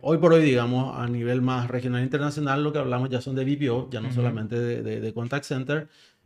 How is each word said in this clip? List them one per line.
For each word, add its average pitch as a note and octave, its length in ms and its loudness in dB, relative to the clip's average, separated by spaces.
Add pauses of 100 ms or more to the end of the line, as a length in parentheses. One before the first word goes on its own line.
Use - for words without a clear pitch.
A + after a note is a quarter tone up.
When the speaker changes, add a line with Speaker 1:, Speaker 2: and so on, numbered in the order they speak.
Speaker 1:
hoy D#3 160 2
por E3 160 8
hoy, D#3+ 100 8
digamos, B2+ 520 2
a A#2+ 120 -4
nivel A#2+ 340 0
más B2+ 260 0
regional B2 340 -2
e - 20 0
internacional, C#3+ 580 -2
lo D3+ 100 0
que D3+ 60 -2
hablamos B2+ 320 0
ya B2 100 -2
son C3+ 140 -6
de C3 100 -2
B C#3+ 120 0
P C#3+ 140 0
O, C3 200 -2
ya A#2 100 -6
no A#2 80 -4
Speaker 2:
Ujú. B2+ 60 -4
Speaker 1:
solamente A#2 460 -2
de, A#2+ 240 -2
de, A2 160 -6
de A2 140 -4
contact A#2+ 320 -6
center. D3 420 -4 (380)